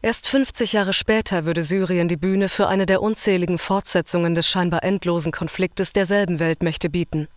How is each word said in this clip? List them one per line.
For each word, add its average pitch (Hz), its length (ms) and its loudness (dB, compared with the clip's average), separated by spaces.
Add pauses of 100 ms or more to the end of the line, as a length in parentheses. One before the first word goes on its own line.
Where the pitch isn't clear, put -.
Erst 226 280 -2
fünfzig 262 420 0
Jahre 196 220 2
später 214 500 0
würde 165 200 -2
Syrien 175 440 0
die 175 80 0
Bühne 190 320 0
für 185 220 0
eine 190 160 2
der 190 160 2
unzähligen 190 560 0
Fortsetzungen 170 800 0
des 165 120 0
scheinbar 175 380 0
endlosen 170 480 0
Konfliktes - 580 -4
derselben 190 480 2
Weltmächte 165 500 0
bieten. 156 460 -4